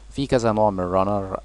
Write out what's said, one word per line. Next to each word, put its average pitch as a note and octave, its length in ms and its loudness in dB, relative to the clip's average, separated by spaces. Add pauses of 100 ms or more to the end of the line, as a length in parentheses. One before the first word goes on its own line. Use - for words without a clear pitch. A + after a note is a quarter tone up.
(120)
في C#3 140 -6
كذا A#2 260 2
نوع G#2+ 180 2
من F#2 100 -2
الرانر، F#2+ 640 -2